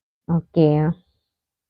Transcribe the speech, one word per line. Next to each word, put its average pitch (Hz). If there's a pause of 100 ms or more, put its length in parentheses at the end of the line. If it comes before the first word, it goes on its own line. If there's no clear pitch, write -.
(280)
ഓക്കെ. 160 (1000)